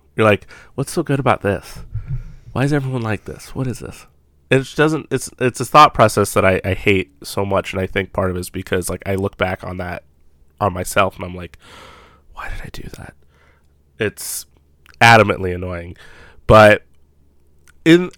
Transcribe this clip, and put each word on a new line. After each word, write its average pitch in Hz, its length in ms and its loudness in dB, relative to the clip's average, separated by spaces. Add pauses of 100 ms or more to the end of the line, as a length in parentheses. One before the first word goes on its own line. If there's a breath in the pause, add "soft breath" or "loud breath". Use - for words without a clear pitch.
(160 soft breath)
You're 110 100 2
like, 104 220 2 (280 soft breath)
"What's - 160 -6
so 170 120 -4
good 139 160 -2
about 123 220 0
this? - 380 -4 (720 loud breath)
Why 123 120 -2
is 143 100 0
everyone 131 280 -4
like 107 240 -6
this? - 300 -18
What 131 120 -6
is 117 120 -10
this?" - 260 -18 (460)
It 131 80 2
just - 180 -10
doesn't, 156 340 0
it's, - 180 -6 (100)
it's 123 200 -2
a 123 60 -6
thought 151 280 6
process 110 420 2
that 98 100 2
I, 95 180 2
I 95 120 -2
hate 95 360 0 (120)
so - 220 -6
much, 95 280 -4
and 95 80 -6
I 95 60 -4
think - 260 -6
part 95 160 -2
of 90 80 -4
it - 20 -6
is 90 120 -10
because, 92 380 -6
like, 90 160 -10
I 98 100 -4
look 95 220 -6
back 92 260 -4
on 90 140 -12
that, 90 260 -10 (580)
on 101 120 0
myself, 92 420 -6
and 95 100 -14
I'm 90 100 -14
like, 87 220 -18 (760 soft breath)
"Why - 160 -14
did - 120 -10
I - 100 -16
do - 160 -14 (100)
that?" - 160 -18 (840)
It's - 460 -8 (560)
adamantly 104 540 6
annoying. 90 420 -12 (500 soft breath)
But 107 360 8 (1000)
in, 175 320 4